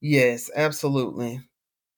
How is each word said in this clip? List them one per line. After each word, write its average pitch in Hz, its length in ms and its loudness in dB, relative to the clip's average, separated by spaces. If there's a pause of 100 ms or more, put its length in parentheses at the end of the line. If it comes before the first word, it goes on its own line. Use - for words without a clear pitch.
Yes, 127 540 2
absolutely. 139 840 -2 (580)